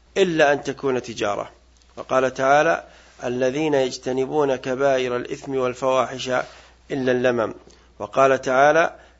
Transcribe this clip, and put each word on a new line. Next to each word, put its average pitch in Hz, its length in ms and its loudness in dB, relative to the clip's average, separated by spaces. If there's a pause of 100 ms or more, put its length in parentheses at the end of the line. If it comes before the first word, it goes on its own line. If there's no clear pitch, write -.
(160)
إلا 156 360 4
أن 139 100 -2
تكون 131 400 -2
تجارة". 107 480 -6 (460)
وقال 131 380 0
تعالى: 147 500 2 (400)
"الذين 131 500 -2
يجتنبون 131 800 -2
كبائر 131 600 -2
الإثم 135 400 -8
والفواحش 127 720 -2 (640)
إلا 127 220 0
اللمم". 120 420 0 (440)
وقال 131 420 2
تعالى: 147 560 2 (240)